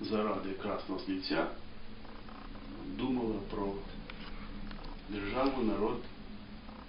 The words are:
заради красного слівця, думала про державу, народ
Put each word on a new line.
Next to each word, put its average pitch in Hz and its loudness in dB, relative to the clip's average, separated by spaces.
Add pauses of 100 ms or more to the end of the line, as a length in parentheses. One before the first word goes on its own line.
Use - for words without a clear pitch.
заради 104 2
красного - 0
слівця, - 2 (1400)
думала 120 2 (100)
про 98 2 (1300)
державу, 117 4
народ 104 4 (880)